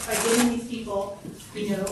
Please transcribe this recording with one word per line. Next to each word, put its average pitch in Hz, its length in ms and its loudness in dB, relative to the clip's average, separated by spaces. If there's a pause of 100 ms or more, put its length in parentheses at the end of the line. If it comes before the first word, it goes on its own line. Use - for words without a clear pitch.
by 220 80 0
giving 233 340 6
these - 180 0
people, 202 540 -4 (340)
you 208 220 -2
know, 190 160 -2